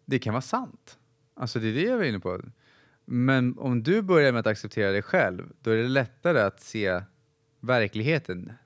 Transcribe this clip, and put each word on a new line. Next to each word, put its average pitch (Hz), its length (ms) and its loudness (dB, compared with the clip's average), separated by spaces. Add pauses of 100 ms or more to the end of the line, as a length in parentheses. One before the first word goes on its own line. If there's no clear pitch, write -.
det 131 140 0
kan 110 140 -4
vara 127 100 -2
sant. - 560 -8 (360)
Alltså 127 240 -6
det 113 100 0
är 110 60 0
det 139 80 0
jag 240 140 0
var 214 80 0
inne 107 160 -2
på. 90 200 -6 (640)
Men 127 540 2
om 123 240 -2
du 185 200 2
börjar 160 300 6
med 120 80 0
att - 60 -2
acceptera 107 460 0
dig 101 100 0
själv, 95 420 0 (180)
då 113 80 -2
är 110 60 2
det 117 120 0
lättare 135 520 0
att 98 200 0
se 98 420 -2 (580)
verkligheten. 113 920 -2 (140)